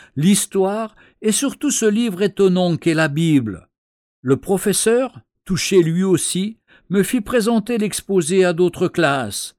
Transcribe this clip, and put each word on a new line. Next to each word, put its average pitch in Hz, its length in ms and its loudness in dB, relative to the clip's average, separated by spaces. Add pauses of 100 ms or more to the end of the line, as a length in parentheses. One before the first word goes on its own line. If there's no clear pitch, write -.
(180)
l'histoire, 196 800 0 (240)
et 214 100 0
surtout 277 400 -2
ce - 140 -2
livre 208 360 0
étonnant 185 540 2
qu'est 165 180 0
la 160 140 2
Bible. 143 640 0 (520)
Le 131 140 2
professeur, 220 880 -2 (240)
touché 190 360 2
lui 165 220 0
aussi, 190 540 -2 (320)
me 196 120 2
fit 226 200 0
présenter 226 560 0
l'exposé 190 640 0
à 180 80 2
d'autres 175 380 0
classes. 139 680 -4